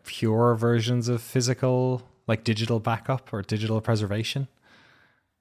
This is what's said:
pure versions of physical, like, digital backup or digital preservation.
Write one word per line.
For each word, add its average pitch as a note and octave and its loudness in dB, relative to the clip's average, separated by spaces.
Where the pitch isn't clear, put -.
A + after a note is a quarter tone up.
pure A#2 2
versions A#2 2
of A#2 0
physical, B2+ 0
like, A2 0
digital A2+ 0
backup A#2 -4
or G2+ -6
digital A2 -2
preservation. A2 -2